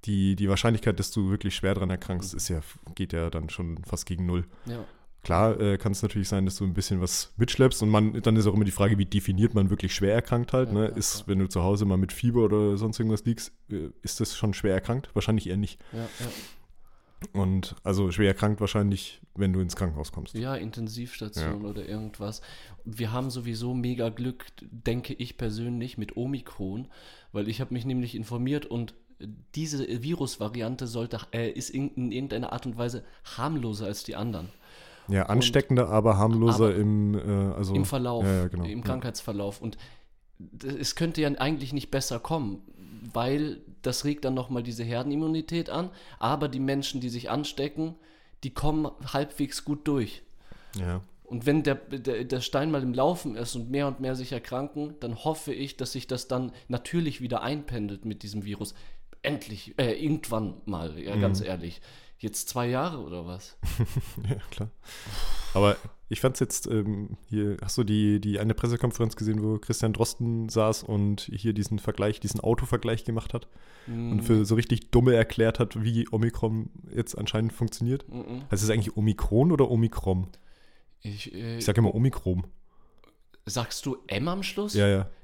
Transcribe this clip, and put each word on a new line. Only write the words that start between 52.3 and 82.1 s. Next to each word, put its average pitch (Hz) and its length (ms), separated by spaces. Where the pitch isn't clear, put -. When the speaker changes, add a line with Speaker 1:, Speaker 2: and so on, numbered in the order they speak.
Speaker 2:
Stein 147 300
mal 143 120
im 127 100
Laufen 139 420
ist 113 200
und 117 140
mehr 143 180
und 127 120
mehr 131 160
sich 127 160
erkranken, 143 720
dann 117 220
hoffe 156 300
ich, 135 240
dass 123 160
sich 131 140
das 123 220
dann 127 220
natürlich 151 520
wieder 117 200
einpendelt 117 640
mit 107 180
diesem 101 220
Virus. 101 280
Endlich, - 580
äh, 120 220
irgendwann 120 540
mal, 82 340
ja, 98 180
ganz 98 240
Speaker 1:
Mhm. - 60
Speaker 2:
ehrlich. 85 340
Jetzt - 300
zwei 120 180
Jahre 135 320
oder 85 260
was? 90 360
Speaker 1:
<laughs> - 680
Ja, - 60
klar. 107 180
Aber 101 220
ich 107 120
fand's 131 200
jetzt, - 260
ähm, 104 500
hier, 104 320
hast 101 160
du 123 80
die, 104 340
die 101 200
eine 110 140
Pressekonferenz 117 640
gesehen, 107 280
wo 107 160
Christian 110 340
Drosten 113 560
saß 110 340
und 101 500
hier 107 200
diesen 104 260
Vergleich, 104 400
diesen 101 220
Autovergleich 117 640
gemacht 113 280
hat 120 140
und 117 300
Speaker 2:
Mhm. 104 60
Speaker 1:
für 113 220
so 110 100
richtig 113 360
Dumme 123 240
erklärt 113 440
hat, 110 240
wie 117 280
Omikron 113 580
jetzt - 240
anscheinend 110 360
funktioniert? 120 560
Speaker 2:
Mhm. 123 420
Speaker 1:
Heißt 101 120
es 107 60
eigentlich 110 280
Omikron 107 560
oder 139 180
Omikron? 98 560
Speaker 2:
Ich, 104 320
äh, 113 240
Speaker 1:
Ich 113 80
sag 104 120
immer 110 180
Omikron. 92 500